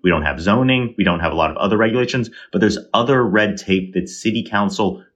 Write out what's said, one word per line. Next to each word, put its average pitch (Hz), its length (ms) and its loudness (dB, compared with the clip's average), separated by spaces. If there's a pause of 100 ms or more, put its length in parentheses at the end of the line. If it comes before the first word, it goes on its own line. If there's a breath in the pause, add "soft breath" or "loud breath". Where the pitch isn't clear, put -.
We 90 60 4
don't 80 120 0
have 76 180 -4
zoning. 123 560 0
We 101 60 0
don't 87 180 0
have 82 120 -2
a 82 40 -4
lot 80 140 2
of 76 60 -10
other 101 200 0
regulations, 117 540 0 (220 loud breath)
but 101 80 -2
there's 107 180 2 (160)
other 123 320 2
red 104 300 2
tape 95 380 -2
that - 140 -4
city 117 400 -4
council 101 540 -2 (140)